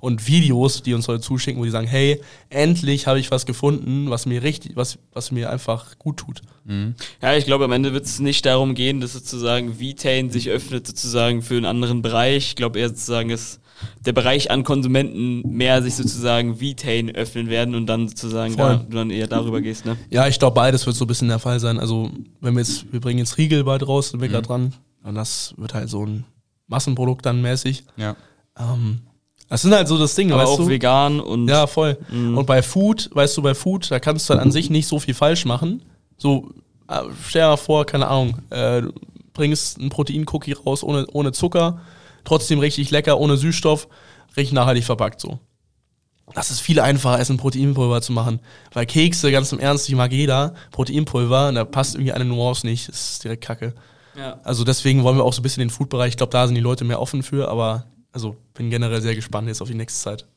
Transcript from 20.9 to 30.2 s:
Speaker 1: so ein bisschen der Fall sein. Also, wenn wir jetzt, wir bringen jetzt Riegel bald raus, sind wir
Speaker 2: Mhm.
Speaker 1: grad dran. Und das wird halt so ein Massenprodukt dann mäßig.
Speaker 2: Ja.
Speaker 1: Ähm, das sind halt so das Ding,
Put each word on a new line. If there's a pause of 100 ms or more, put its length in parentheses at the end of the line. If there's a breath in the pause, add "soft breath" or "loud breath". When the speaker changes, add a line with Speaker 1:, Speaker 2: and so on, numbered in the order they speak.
Speaker 1:
so
ein
bisschen
der
Fall
sein.
Also, (300)
wenn
wir
jetzt,
wir
bringen
jetzt
Riegel
bald
raus,
sind
wir
Speaker 2:
Mhm.
Speaker 1:
grad
dran. (320)
Und
das
wird
halt
so
ein (420)
Massenprodukt
dann
mäßig. (120)
Speaker 2:
Ja. (420 soft breath)
Speaker 1:
Ähm, (500)
das
sind
halt
so
das
Ding,